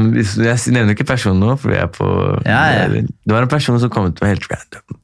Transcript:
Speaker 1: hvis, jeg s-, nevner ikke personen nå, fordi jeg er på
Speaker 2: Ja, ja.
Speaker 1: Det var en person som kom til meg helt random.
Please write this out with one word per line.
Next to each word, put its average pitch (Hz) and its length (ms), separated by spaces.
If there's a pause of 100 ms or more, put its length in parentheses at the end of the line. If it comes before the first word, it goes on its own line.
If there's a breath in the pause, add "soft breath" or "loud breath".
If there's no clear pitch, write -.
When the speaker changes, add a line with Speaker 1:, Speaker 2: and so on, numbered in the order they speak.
(120)
Speaker 1:
hvis, 110 240
jeg 117 220
s-, - 100
nevner 117 260
ikke - 120
personen 104 340
nå, 117 180
fordi 107 160
jeg 92 80
er 87 100
på 98 160 (380)
Speaker 2:
Ja, 113 140 (120)
ja. 98 160
Speaker 1:
Det 110 440
var 113 100
en 127 60
person 127 320
som 123 100
kom 95 220
til 95 140
meg 101 120
helt - 120
random. - 320 (220)